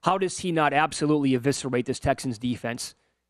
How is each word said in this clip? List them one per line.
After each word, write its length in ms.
How 140
does 220
he 120
not 220
absolutely 600
eviscerate 500
this 140
Texans 380
defense? 580